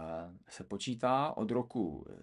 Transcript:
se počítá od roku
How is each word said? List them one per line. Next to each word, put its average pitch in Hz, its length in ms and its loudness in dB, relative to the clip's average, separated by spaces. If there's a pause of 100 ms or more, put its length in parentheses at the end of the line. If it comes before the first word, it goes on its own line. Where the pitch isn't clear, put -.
(500)
se - 140 -12
počítá 127 760 2
od 110 140 2
roku 101 540 0 (180)